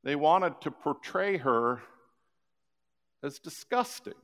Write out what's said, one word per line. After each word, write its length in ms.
They 120
wanted 460
to 80
portray 680
her 440
as 160
disgusting. 840